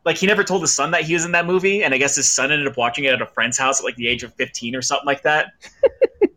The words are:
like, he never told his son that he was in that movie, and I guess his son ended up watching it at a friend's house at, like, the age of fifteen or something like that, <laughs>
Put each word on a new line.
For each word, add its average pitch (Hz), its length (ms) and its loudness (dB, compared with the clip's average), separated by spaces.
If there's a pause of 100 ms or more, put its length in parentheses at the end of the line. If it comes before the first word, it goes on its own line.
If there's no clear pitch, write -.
like, 165 140 4
he 185 80 2
never 202 180 4
told 185 160 0
his 156 140 0
son 185 160 0
that 170 120 2
he 160 120 -2
was 165 100 0
in 175 80 -6
that 170 140 2
movie, 190 360 2
and 139 120 2
I 131 40 2
guess 139 160 2
his 127 160 0
son 135 220 0
ended 147 160 0
up 135 80 -10
watching 120 280 -2
it 135 100 2
at 120 80 -2
a 110 40 -8
friend's 120 320 -2
house 135 220 0
at, - 40 -10
like, 127 120 -6
the 117 100 -6
age 120 160 -4
of 113 120 -16
fifteen 123 420 -8
or 127 60 -8
something - 240 -4
like 139 160 -2
that, 151 240 0 (360)
<laughs> - 400 0 (140)